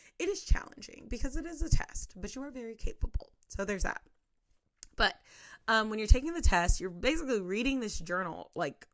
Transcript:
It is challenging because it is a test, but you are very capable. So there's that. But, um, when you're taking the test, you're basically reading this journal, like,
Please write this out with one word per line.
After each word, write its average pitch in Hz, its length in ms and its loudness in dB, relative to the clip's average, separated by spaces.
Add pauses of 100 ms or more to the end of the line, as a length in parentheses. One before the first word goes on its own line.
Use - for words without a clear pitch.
(180)
It 349 100 -2
is 392 160 -4
challenging - 680 0
because 247 260 -4
it 320 80 -4
is 320 180 -10
a 226 60 -4
test, - 480 2
but 196 180 -12
you 262 80 -10
are 285 80 -10
very 233 240 -12
capable. - 560 -4 (180)
So - 160 -6
there's 208 180 -4
that. - 180 -4 (960)
But, 214 180 4 (540)
um, 220 220 2
when 214 80 -4
you're 214 100 -2
taking 262 240 6
the 339 80 -4
test, 175 400 4
you're 185 100 -4
basically 254 500 0
reading 233 400 0
this 214 180 -4
journal, 170 560 -4
like, - 400 -6